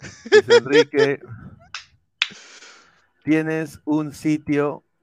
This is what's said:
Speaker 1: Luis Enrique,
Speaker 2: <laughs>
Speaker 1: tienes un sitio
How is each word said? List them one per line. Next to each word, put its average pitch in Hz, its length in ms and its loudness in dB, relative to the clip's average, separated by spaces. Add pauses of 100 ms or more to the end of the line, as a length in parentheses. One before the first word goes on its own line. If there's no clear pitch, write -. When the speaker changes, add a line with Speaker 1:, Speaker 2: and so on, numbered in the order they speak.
(300)
Speaker 1:
Luis 415 180 4
Enrique, 143 720 2
Speaker 2:
<laughs> - 360 -20 (1700)
Speaker 1:
tienes 160 600 -4
un 151 280 -4
sitio 151 720 -4 (180)